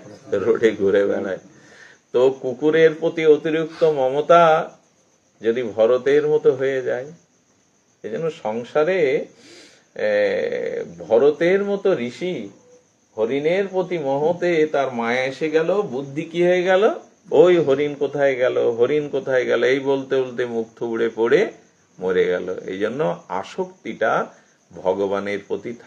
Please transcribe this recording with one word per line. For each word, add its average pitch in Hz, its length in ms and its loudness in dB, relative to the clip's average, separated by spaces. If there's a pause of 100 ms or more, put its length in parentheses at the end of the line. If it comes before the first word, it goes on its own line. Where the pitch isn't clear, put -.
(320)
রোডে 113 400 2
ঘুরে 101 340 2
বেড়ায়। 98 340 -4 (760)
তো 127 280 4
কুকুরের 151 480 2 (100)
প্রতি 165 260 -4
অতিরিক্ত 156 580 2
মমতা 156 880 4 (680)
যদি 117 220 0
ভরতের 123 640 2
মতো 151 240 4
হয়ে 135 300 -2
যায়, 123 240 -6 (1000)
এই 104 60 -10
জন্য 156 220 -6 (120)
সংসারে, 156 800 -2 (720)
এ, 104 880 -2 (140)
ভরতের 160 680 2
মতো 196 360 -2
ঋষি 123 500 -8 (680)
হরিণের 147 500 0
প্রতি 185 300 -4
মোহতে 156 760 0
তার 135 200 0
মায়া 120 340 -2
এসে 147 240 -6
গেল, 170 320 0
বুদ্ধি 139 420 -8
কি 170 200 -4
হয়ে 180 200 2
গেল, 190 260 4 (420)
"ওই 175 260 6
হরিণ 143 380 0
কোথায় 139 400 0
গেল, 123 220 0
হরিণ 123 520 0
কোথায় 135 360 -2
গেল?" 117 180 0
এই 131 160 2
বলতে 135 420 -2
বলতে 123 240 -4
মুখ 117 300 -6
থুবড়ে 113 400 -4
পড়ে 123 360 2 (480)
মরে 90 260 0
গেল। 90 300 -4 (120)
এই 95 120 -10
জন্য 151 480 -4
আসক্তিটা 135 1000 -6 (500)
ভগবানের 98 720 -2
প্রতি 110 260 -8 (140)